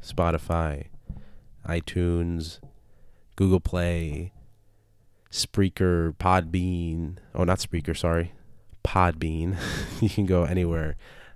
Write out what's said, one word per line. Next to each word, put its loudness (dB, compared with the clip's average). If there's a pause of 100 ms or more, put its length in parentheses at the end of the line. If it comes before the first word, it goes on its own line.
Spotify, -2 (800)
iTunes, -2 (760)
Google 6
Play, -2 (1000)
Spreaker, 2
Podbean. 0 (180)
Oh, 2
not 4
Spreaker, -4
sorry. 0 (500)
Podbean. 2 (220)
<laughs> -6
You 4
can 0
go 4
anywhere, 0 (400)